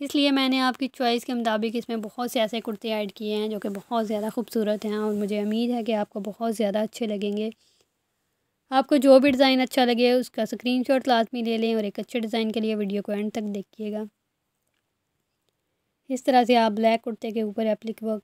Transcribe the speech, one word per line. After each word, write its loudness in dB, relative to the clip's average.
इसलिए 0
मैंने 2
आपकी -2
चॉइस 0
के -6
मुताबिक -2
इसमें -6
बहुत -8
से 0
ऐसे -2
कुर्ते -8
ऐड -4
किए -6
हैं -2
जो -6
कि -6
बहुत -4
ज़्यादा -4
खूबसूरत -2
हैं -4
और -2
मुझे -2
उम्मीद -2
है -2
कि -2
आपको -6
बहुत -4
ज़्यादा 0
अच्छे -6
लगेंगे। -4
आपको 4
जो 10
भी 4
डिज़ाइन 4
अच्छा 2
लगे 4
उसका -2
स्क्रीनशॉट 0
लाजमी 2
ले -2
लें 0
और 0
एक -6
अच्छे -6
डिज़ाइन -2
के -2
लिए 0
वीडियो -2
को -6
एंड -4
तक -6
देखिएगा। -8
इस -4
तरह 6
से 4
आप 4
ब्लैक 2
कुर्ते -8
के -2
ऊपर -2
एप्लिक -4
वर्क -4